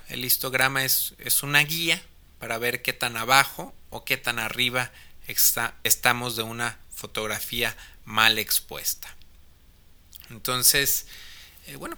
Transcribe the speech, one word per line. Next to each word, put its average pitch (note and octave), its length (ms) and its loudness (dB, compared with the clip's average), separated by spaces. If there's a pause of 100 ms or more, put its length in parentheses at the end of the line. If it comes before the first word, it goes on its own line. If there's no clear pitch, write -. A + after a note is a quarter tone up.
el B2 160 -6
histograma C3 600 2
es, - 340 0
es - 240 0
una C#3+ 180 4
guía E3 420 0 (380)
para A#2 180 -4
ver A#2+ 240 -2
qué C3 100 -2
tan A#2+ 240 -4
abajo C3 580 2 (160)
o A#2 140 -12
qué C3 120 -2
tan A#2+ 220 -2
arriba A#2+ 520 -2 (380)
está, - 560 2
estamos A#2+ 520 2
de A2+ 60 -4
una A2+ 360 -4 (160)
fotografía A2 800 -4 (280)
mal A2 340 6
expuesta. - 760 -4 (1160)
Entonces, B2+ 760 2 (600)
eh, C#3+ 100 -14
bueno, F3 220 -10